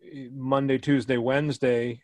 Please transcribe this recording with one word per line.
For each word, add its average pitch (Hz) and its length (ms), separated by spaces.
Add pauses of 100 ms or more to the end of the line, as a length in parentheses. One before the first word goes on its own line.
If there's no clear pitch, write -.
(320)
Monday, 135 460
Tuesday, 127 400
Wednesday, 123 880